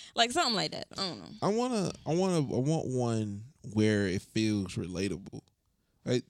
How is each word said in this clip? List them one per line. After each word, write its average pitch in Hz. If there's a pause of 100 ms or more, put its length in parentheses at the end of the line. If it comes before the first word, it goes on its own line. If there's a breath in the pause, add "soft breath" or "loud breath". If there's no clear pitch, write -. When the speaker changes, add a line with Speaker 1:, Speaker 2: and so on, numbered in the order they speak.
(160 loud breath)
Speaker 1:
like, 233
something 269
like 160
that. - (100)
I -
don't 131
know. 82 (120)
Speaker 2:
I 151
wanna, 226 (140)
I 147
wanna, 180
I - (180)
want 151
one 113 (300)
where 107
it 92
feels 107
relatable. 92 (640)
Like, 123